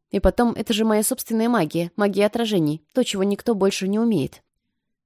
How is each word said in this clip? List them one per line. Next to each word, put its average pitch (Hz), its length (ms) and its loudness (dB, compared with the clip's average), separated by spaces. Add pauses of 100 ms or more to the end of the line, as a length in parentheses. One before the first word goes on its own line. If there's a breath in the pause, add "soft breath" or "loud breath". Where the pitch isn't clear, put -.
(100)
"И - 100 -2
потом, 226 340 2
это 220 200 -4
же 208 100 0
моя 214 200 2
собственная 226 440 -2
магия, 170 480 -2
магия 202 300 2
отражений, 208 580 0 (100)
то, 254 100 2
чего 190 200 -4
никто 202 300 -2
больше 190 340 -2
не 202 120 -2
умеет". 226 420 -2 (640)